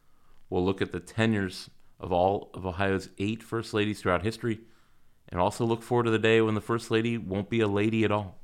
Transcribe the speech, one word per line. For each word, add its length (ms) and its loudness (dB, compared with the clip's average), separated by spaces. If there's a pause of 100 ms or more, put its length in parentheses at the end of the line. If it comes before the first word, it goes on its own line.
(480)
We'll 160 2
look 160 2
at 100 -4
the 100 -8
tenures 680 -2 (320)
of 100 -6
all 440 2
of 100 -10
Ohio's 540 -2
eight 240 -4
First 320 -6
Ladies 260 0
throughout 240 0
history, 360 -4 (680)
and 100 -6
also 280 0
look 160 0
forward 220 2
to 60 2
the 80 4
day 220 6
when 140 2
the 80 -2
First 280 -2
Lady 280 0
won't 320 -4
be 100 2
a 80 4
lady 360 2
at 60 2
all. 340 -4